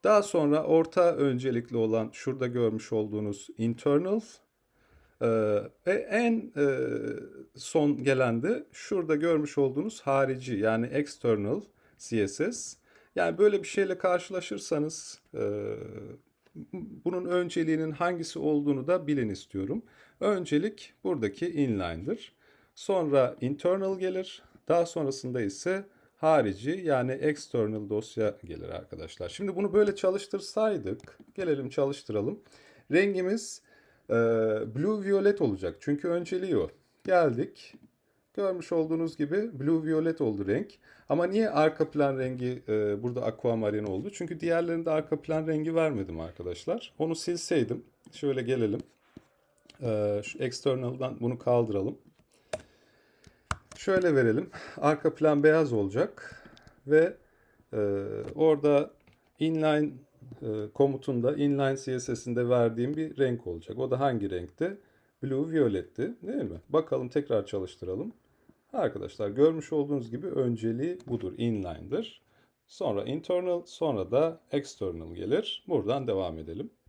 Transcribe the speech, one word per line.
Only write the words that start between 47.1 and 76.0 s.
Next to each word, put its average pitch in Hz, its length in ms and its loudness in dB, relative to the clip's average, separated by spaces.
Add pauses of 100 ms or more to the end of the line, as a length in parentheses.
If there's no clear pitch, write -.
silseydim, 165 720 -2 (280)
şöyle 135 300 -2
gelelim. 117 380 0 (1000)
E, 104 420 0
şu - 140 -12
external'dan 127 840 -2
bunu 120 180 -2
kaldıralım. 107 600 2 (1800)
Şöyle 185 380 4
verelim. 120 360 4 (260)
Arka 151 380 2
plan 147 280 4
beyaz 156 300 6
olacak 107 720 -2 (440)
ve, 160 300 6 (560)
e, 113 60 -2 (560)
orada 147 560 4 (480)
inline, 156 540 2 (500)
e, 123 60 -6 (260)
komutunda, 131 600 2
inline 139 400 2
C 127 240 -4
S 123 160 -4
S'inde 120 320 -2
verdiğim 120 480 2
bir 156 220 -6
renk 123 280 0
olacak. 87 320 -10
O 127 120 -2
da 127 100 0
hangi 117 300 0
renkti? 95 460 -4 (460)
Blue 135 300 -2
violet'ti, 127 720 0
değil 208 220 -4
mi? 85 240 -10
Bakalım 131 400 0
tekrar 123 380 -2
çalıştıralım. 95 640 -6 (600)
Arkadaşlar 110 560 -4
görmüş 151 440 2
olduğunuz 143 380 -2
gibi 143 160 -8
önceliği 123 800 -2
budur, 104 320 -4
inline'dır. 104 840 -4 (440)
Sonra 113 380 -2
internal, 175 640 -2
sonra 110 440 -2
da 160 300 2 (100)
external 85 640 -6
gelir. 110 540 -4
Buradan 131 380 -2